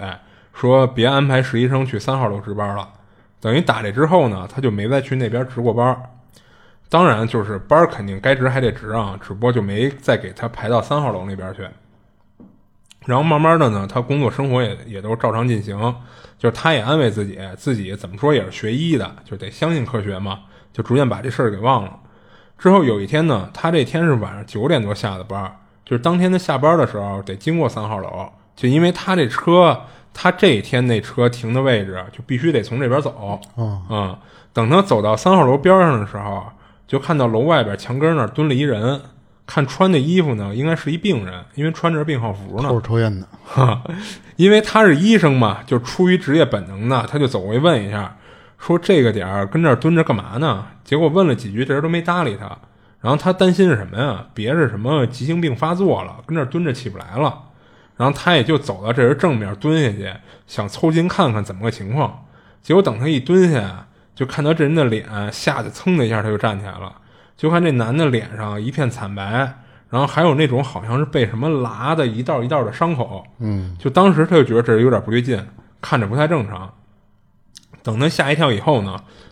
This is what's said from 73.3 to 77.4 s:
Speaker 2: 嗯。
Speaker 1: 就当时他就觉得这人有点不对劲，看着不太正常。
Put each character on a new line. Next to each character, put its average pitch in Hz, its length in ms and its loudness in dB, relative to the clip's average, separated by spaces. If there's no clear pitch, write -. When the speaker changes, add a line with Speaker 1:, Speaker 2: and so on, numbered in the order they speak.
Speaker 2:
嗯。 98 400 -4
Speaker 1:
就 139 100 -4
当 185 240 6
时 156 140 4
他 180 100 0
就 143 80 8
觉 127 100 0
得 120 80 4
这 120 120 2
人 110 80 4
有 127 80 6
点 107 120 2
不 107 80 -8
对 120 120 2
劲， 120 180 -2
看 - 200 -2
着 104 60 -2
不 107 100 -4
太 151 100 2
正 156 200 0
常。 92 260 -12